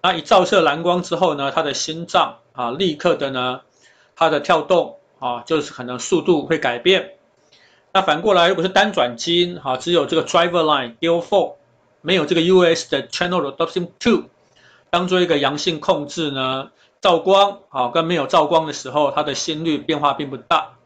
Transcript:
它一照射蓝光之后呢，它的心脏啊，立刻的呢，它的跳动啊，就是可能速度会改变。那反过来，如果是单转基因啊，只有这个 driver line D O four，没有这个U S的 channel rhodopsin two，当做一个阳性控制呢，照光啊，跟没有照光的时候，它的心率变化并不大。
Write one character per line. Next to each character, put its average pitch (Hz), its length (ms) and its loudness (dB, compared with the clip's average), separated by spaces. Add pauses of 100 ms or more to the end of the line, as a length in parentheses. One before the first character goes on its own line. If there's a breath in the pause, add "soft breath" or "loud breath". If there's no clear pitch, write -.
它 185 60 0
一 160 80 -6
照 185 240 4
射 185 160 4
蓝 156 200 0
光 175 200 0
之 170 140 -6
后 175 180 2
呢， 139 200 -4
它 165 60 0
的 143 140 -2
心 160 320 -8
脏 - 320 0 (160)
啊， 123 160 -4
立 160 240 -2
刻 156 200 0
的 143 140 -4
呢， 127 320 -4 (560 soft breath)
它 160 140 2
的 147 100 0
跳 - 220 0
动 - 340 0 (220)
啊， 120 240 -6
就 160 180 0
是 - 140 -10
可 123 100 -12
能 123 140 -10
速 160 240 -2
度 160 240 0
会 165 100 0
改 123 220 -2
变。 180 400 0 (760 soft breath)
那 190 80 4
反 160 220 0
过 208 100 2
来， 175 160 6
如 190 60 2
果 165 100 -2
是 185 60 -2
单 202 200 2
转 123 280 -2
基 175 240 0
因 175 160 -4
啊， 135 180 -4
只 170 160 -4
有 151 140 2
这 160 100 -2
个 160 80 0
driver 170 380 0
line 139 360 0
D 165 100 -2
O 170 120 2
four， - 360 0 (440)
没 165 140 -2
有 165 100 0
这 180 100 -2
个 165 60 2
U 180 240 4
S 165 260 0
的 139 180 -4
channel 180 340 -2
rhodopsin 165 560 -6
two， - 320 0 (580 soft breath)
当 180 180 0
做 180 140 2
一 180 60 2
个 165 100 2
阳 139 220 0
性 160 200 -4
控 147 300 -2
制 156 220 -6
呢， 131 400 -6 (320 soft breath)
照 196 160 4
光 196 500 4
啊， 127 200 -2
跟 160 180 0
没 175 80 -2
有 143 120 0
照 156 200 2
光 160 200 2
的 147 60 -8
时 - 180 -12
候， 147 200 0
它 147 120 -2
的 139 120 -4
心 156 280 -6
率 160 140 -2
变 147 240 -4
化 143 140 0
并 143 160 -8
不 135 80 -10
大。 - 480 -4